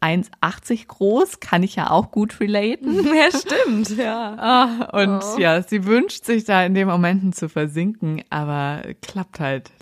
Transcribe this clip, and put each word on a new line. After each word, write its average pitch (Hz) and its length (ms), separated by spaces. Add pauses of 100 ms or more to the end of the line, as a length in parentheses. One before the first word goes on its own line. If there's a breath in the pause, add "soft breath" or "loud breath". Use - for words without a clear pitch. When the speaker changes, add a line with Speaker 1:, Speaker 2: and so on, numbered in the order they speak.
Speaker 1:
eins 170 380
achtzig - 480
groß, 226 540
kann 175 200
ich 190 140
ja 165 140
auch 180 200
gut 208 300
relaten. 240 680
Speaker 2:
<laughs> 294 80
Ja, 311 240
stimmt, 226 600
ja. 226 420
Speaker 1:
Ah, 240 640
und 196 180 (140)
Speaker 2:
Oh. - 40
Speaker 1:
ja, 170 220
sie 202 240
wünscht 240 380
sich 226 220
da 185 180
in 180 100
den 190 140
Momenten 180 460
zu 160 160
versinken, 156 800
aber 147 540 (180)
klappt - 400
halt 135 300 (100)